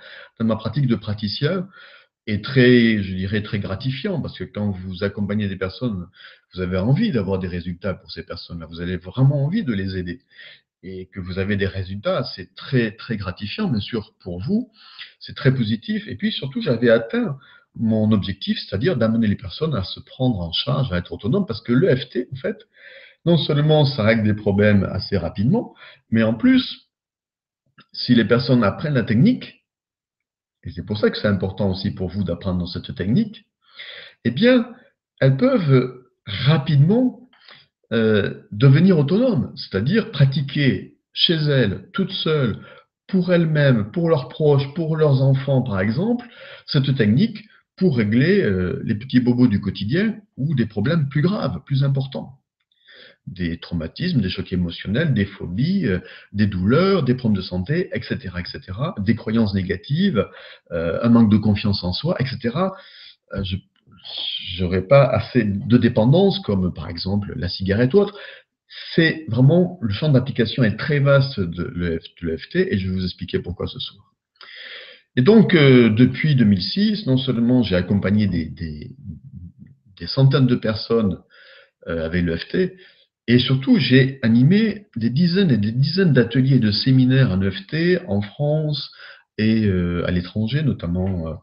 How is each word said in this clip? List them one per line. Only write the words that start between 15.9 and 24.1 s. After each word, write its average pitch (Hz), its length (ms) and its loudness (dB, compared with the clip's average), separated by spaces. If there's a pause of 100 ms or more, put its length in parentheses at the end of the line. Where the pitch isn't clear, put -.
Et - 80 -10
puis 214 160 -4
surtout, 156 300 -8
j'avais 120 280 0
atteint 139 480 0 (380)
mon 110 360 0
objectif, 98 480 -2
c'est-à-dire 135 380 -4
d'amener 113 300 0
les 98 80 2
personnes 147 400 -6
à 92 80 -4
se - 160 -14
prendre 123 400 -4
en 85 120 -8
charge, 131 400 -4
à 87 60 -2
être - 140 -8
autonomes, 180 340 -2
parce 107 160 -10
que 120 120 -4
l'E 156 220 4
F - 140 -4
T, - 240 -6
en - 20 -10
fait, - 320 -8 (600)
non 170 100 6
seulement 151 480 4
ça 110 180 -2
règle 113 200 4